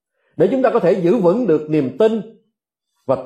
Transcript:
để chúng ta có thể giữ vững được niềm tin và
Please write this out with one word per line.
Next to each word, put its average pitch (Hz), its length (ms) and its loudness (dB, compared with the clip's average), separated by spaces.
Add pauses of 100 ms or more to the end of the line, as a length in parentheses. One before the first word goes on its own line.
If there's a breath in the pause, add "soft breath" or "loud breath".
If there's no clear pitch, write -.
(360)
để 190 140 2
chúng 262 120 0
ta 240 80 2
có 226 80 0
thể 180 140 2
giữ 175 240 0
vững 214 300 0
được 156 240 0
niềm 143 280 -2
tin 220 220 0 (840)
và 139 200 0